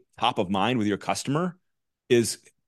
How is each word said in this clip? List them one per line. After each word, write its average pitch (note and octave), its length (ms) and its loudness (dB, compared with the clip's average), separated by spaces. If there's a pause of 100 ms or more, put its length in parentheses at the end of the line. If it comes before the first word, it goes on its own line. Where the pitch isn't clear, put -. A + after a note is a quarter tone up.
(200)
top - 180 0
of F#2+ 120 -2
mind G#2 280 0
with G#2 80 0
your G2+ 120 0
customer D3+ 580 -4 (520)
is A#2 300 2 (300)